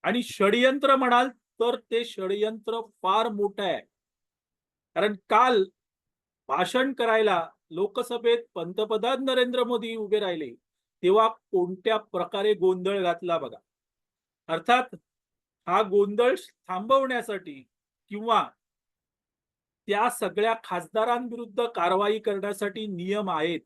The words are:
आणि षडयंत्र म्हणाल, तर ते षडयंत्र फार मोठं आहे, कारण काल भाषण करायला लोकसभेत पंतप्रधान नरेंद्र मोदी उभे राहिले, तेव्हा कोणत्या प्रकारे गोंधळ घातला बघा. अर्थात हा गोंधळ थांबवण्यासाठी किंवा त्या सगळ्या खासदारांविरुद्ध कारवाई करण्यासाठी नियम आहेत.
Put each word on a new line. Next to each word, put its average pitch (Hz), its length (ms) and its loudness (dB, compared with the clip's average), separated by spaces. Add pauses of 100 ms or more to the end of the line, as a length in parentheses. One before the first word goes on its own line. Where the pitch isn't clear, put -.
आणि 226 200 0
षडयंत्र 262 720 4
म्हणाल, 254 320 4
तर 247 480 -4
ते 233 280 -4
षडयंत्र 214 760 -4 (220)
फार 214 260 2
मोठं 202 340 -4
आहे, 160 180 -2 (1120)
कारण 202 220 0 (120)
काल 226 360 6 (840)
भाषण 214 440 0
करायला 220 580 2 (200)
लोकसभेत 233 680 0 (160)
पंतप्रधान 220 720 -2
नरेंद्र 247 400 0
मोदी 233 320 -4
उभे 214 240 -2
राहिले, 160 340 -6 (480)
तेव्हा 208 260 6
कोणत्या 190 680 -2
प्रकारे 202 580 -2
गोंधळ 185 480 0
घातला 170 360 -2
बघा. 117 200 -8 (880)
अर्थात 240 500 0 (720)
हा 185 160 2
गोंधळ 208 520 2 (340)
थांबवण्यासाठी 214 1000 -2 (420)
किंवा 208 420 0 (1400)
त्या 214 240 0
सगळ्या 220 440 -2 (100)
खासदारांविरुद्ध 233 1000 -4
कारवाई 202 520 0
करण्यासाठी 202 680 -4
नियम 190 440 -4
आहेत. 160 360 -2